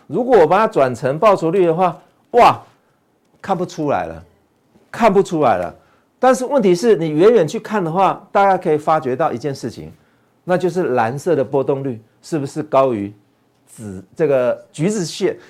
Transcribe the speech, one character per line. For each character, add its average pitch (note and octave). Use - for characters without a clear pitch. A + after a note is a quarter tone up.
如 G3+
果 A#3+
我 D#3
把 F3+
它 A3
转 C3+
成 C#3
报 F3
酬 E3
率 F#3
的 D#3+
话， F3
哇， A#3
看 F#3+
不 F3+
出 D3+
来 F2+
了， E2
看 A3
不 G3
出 D#3+
来 A2
了。 F2
但 B3+
是 B3+
问 C4+
题 F#3
是 G#3+
你 D#3+
远 F3
远 F#3
去 A3
看 G#3+
的 D#3+
话， F3
大 G3+
家 G3
可 F3+
以 D3+
发 D#3
觉 C3
到 D3+
一 A#2
件 C#3
事 A#2
情， D#2
那 F3+
就 F3+
是 D#3
蓝 A#2+
色 D3+
的 C3+
波 C3+
动 C#3
率 A#2
是 -
不 C3+
是 D3+
高 C3+
于 G2+
紫-， G2
这 D#3+
个 B2+
橘 D#3+
子 G#3+
线-， D3+